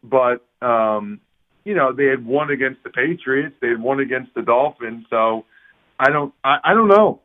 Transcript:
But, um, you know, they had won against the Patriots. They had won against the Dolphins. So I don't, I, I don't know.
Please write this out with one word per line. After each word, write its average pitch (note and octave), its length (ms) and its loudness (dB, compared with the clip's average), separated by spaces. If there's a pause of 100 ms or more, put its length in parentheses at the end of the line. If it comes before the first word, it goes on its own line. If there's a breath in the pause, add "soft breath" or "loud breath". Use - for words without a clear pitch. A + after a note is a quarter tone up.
But, B2 440 0 (200)
um, G#2+ 540 0 (460)
you G3+ 100 -4
know, C#3 160 0
they C3+ 140 -2
had C3 200 0
won C#3+ 260 -2
against C3+ 320 -4
the - 60 -14
Patriots. C#3 720 -4
They B2 80 -4
had A#2 140 -2
won C3+ 180 -2
against C3 340 -6
the A#2+ 80 -6
Dolphins. A#2 680 -2
So A2+ 340 0 (560 soft breath)
I C3 100 4
don't, D3 240 -4 (120)
I, C3+ 180 2
I D#3+ 100 2
don't A3 140 4
know. G3+ 380 6